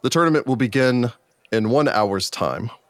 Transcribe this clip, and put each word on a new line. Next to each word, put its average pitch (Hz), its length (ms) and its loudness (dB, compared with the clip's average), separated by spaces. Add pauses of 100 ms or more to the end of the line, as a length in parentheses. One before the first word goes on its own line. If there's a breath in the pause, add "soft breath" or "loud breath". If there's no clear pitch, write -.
The 131 80 -2
tournament 165 360 2
will 131 100 0
begin 123 560 0 (400)
in 110 180 0
one 143 160 2
hour's 101 440 0
time. 82 400 -4 (200)